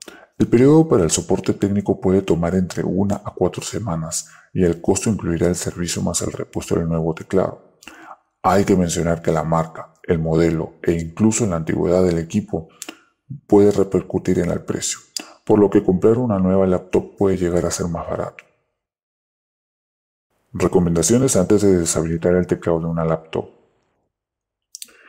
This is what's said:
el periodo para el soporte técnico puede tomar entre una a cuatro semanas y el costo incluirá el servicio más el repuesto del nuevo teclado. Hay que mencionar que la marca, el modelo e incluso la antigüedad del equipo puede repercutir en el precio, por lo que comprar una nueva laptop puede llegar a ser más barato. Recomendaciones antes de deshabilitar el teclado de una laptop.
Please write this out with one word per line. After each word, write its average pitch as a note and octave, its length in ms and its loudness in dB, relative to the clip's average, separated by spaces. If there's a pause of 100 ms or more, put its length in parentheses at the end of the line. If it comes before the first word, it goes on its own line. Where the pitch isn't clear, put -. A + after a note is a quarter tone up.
(380)
el A2+ 100 0
periodo D3 400 6
para B2 160 2
el D#2+ 80 0
soporte F#2+ 420 -2
técnico G2+ 460 -2
puede F#2+ 220 2
tomar E2+ 340 0
entre F2 300 -2
una F#2+ 300 -2 (100)
a - 100 -12
cuatro F2 280 -4
semanas E2 680 -8 (240)
y F#2 100 0
el E2+ 160 2
costo G2 300 -2
incluirá E2+ 380 -2
el F2+ 80 0
servicio F2 460 -8
más F2+ 200 -4
el - 100 -6
repuesto - 440 -8
del E2+ 120 -2
nuevo E2 260 -2
teclado. - 640 -4 (640)
Hay F#2+ 200 2
que G2 140 2
mencionar E2+ 440 -2
que D#2 120 -2
la D#2 100 -2
marca, E2 500 -4 (100)
el E2+ 160 0
modelo D#2+ 640 0
e F2 120 0
incluso G#2 520 0
la F2 120 -2
antigüedad E2+ 480 0
del E2+ 120 0
equipo E2 520 -6 (760)
puede G2+ 260 6
repercutir F#2 680 -2
en E2+ 120 -2
el E2 100 -4
precio, - 380 -8 (440)
por G#2+ 160 4
lo G2+ 100 6
que G2+ 140 2
comprar G2+ 340 2
una A2+ 220 0
nueva F#2+ 260 2
laptop - 520 -2
puede F#2+ 180 2
llegar F2 300 0
a E2+ 60 -4
ser F2 180 -6
más E2 180 -10
barato. - 380 -10 (2000)
Recomendaciones F2+ 840 2
antes F#2+ 260 4
de F#2+ 160 6
deshabilitar E2 580 0
el F2+ 120 2
teclado E2+ 320 0
de E2 60 -6
una E2 180 -4
laptop. E2 460 -4 (1600)